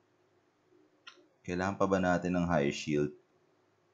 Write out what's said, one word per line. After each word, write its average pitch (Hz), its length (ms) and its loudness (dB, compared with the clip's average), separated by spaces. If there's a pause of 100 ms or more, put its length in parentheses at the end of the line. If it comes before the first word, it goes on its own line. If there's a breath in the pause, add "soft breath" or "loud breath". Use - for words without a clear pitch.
(1400)
kailangan 92 320 -4
pa - 160 0
ba 95 80 4
natin 90 400 2
ng 87 80 0
high 71 240 2
shield? 73 400 -2 (840)